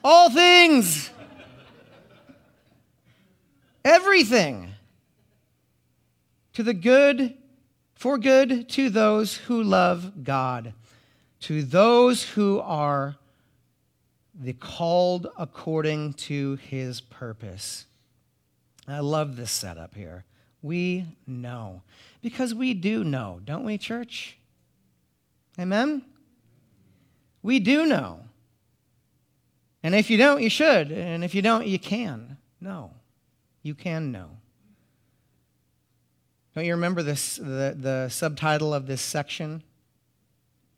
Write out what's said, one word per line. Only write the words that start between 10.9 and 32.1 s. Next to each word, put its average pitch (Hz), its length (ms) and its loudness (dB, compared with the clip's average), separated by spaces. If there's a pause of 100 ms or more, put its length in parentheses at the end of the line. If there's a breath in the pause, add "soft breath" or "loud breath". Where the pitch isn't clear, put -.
to 156 220 -6
those 233 600 4
who 202 360 0
are 143 560 -4 (1200)
the 127 140 -10
called 180 840 -2
according 151 800 -4
to 139 440 -6
his 131 440 -10
purpose. 110 840 -16 (960)
I 143 140 -10
love 147 380 -4
this 120 120 -10
setup 82 460 -10
here. 90 300 -18 (360)
We 180 440 -6 (200)
know. 120 580 -14 (380 soft breath)
Because 240 320 -6
we 254 200 -4
do 202 320 -4
know, 117 380 -6
don't 143 200 -10
we, 214 140 -6
church? - 600 -12 (1200)
Amen? 226 460 -2 (1400)
We 247 180 0
do 269 260 2
know. 131 340 -2 (1600)
And 170 120 0
if 208 140 2
you 226 80 4
don't, 277 240 6
you 226 80 0
should. 208 420 2
And 170 320 -6
if 175 100 -8
you 196 80 -2
don't, 226 240 0
you 190 140 -4
can. 139 560 -8 (240)